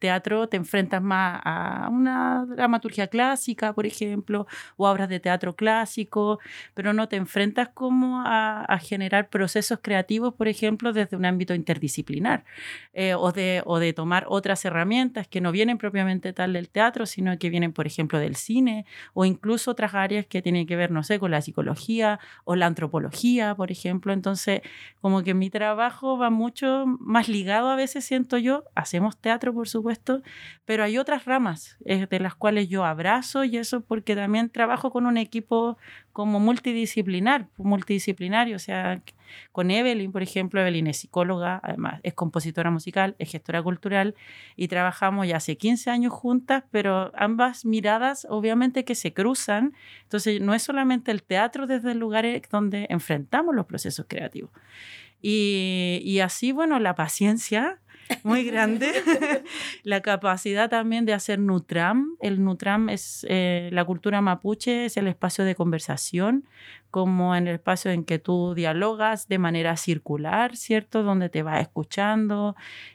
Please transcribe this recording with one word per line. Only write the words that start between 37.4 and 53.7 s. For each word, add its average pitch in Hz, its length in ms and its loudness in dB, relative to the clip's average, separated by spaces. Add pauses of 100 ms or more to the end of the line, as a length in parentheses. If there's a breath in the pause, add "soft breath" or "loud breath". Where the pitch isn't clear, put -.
multidisciplinario, 202 960 0
o - 20 -8
sea, 185 420 -4 (520 loud breath)
con 180 180 0
Evelyn, 220 400 2
por 190 120 -4
ejemplo. 185 380 -2
Evelyn 165 280 2
es 143 100 -2
psicóloga, 180 640 -2
además - 400 -6
es - 120 -6
compositora 165 580 -2
musical, 190 480 0
es 160 100 -8
gestora 165 320 -6
cultural, 196 540 -2 (400 loud breath)
y 175 100 -2
trabajamos 185 600 0
ya 165 80 2
hace 151 200 -2
quince 233 340 0
años 240 220 2
juntas, 254 600 0
pero 190 420 2
ambas 233 500 0
miradas 220 640 0
obviamente 240 560 2
que 240 120 -2
se - 160 -4
cruzan, 233 600 0 (280 loud breath)
entonces 208 380 -2
no 202 140 2
es 220 100 2
solamente 254 480 2
el 202 100 -2
teatro 240 460 0
desde 247 240 0
el 233 60 -2
lugar, 220 280 0
eh, 240 240 -2
donde 208 400 0
enfrentamos 180 640 0
los 202 120 0
procesos 156 420 -8